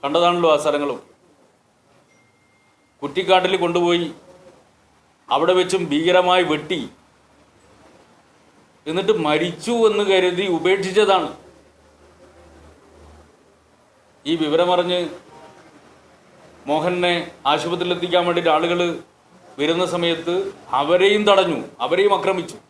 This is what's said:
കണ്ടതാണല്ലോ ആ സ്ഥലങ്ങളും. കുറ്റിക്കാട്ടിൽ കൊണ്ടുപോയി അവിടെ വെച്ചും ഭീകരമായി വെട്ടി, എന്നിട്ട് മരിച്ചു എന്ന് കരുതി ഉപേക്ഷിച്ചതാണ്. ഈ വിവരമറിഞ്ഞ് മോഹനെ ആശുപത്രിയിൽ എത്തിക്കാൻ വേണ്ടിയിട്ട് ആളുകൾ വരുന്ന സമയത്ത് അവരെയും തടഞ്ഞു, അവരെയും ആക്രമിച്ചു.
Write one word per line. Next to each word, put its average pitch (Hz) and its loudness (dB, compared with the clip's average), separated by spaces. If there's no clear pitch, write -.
കണ്ടതാണല്ലോ 170 2
ആ - 4
സ്ഥലങ്ങളും. 147 -2
കുറ്റിക്കാട്ടിൽ 185 2
കൊണ്ടുപോയി 175 0
അവിടെ 160 2
വെച്ചും 180 -2
ഭീകരമായി 180 2
വെട്ടി, 151 -4
എന്നിട്ട് 185 0
മരിച്ചു 170 -2
എന്ന് 208 0
കരുതി 185 2
ഉപേക്ഷിച്ചതാണ്. 185 2
ഈ 151 -2
വിവരമറിഞ്ഞ് 180 0
മോഹനെ 175 0
ആശുപത്രിയിൽ 170 -2
എത്തിക്കാൻ 175 0
വേണ്ടിയിട്ട് 170 0
ആളുകൾ 170 0
വരുന്ന 165 0
സമയത്ത് 170 -2
അവരെയും 185 2
തടഞ്ഞു, 175 4
അവരെയും 196 2
ആക്രമിച്ചു. 180 -4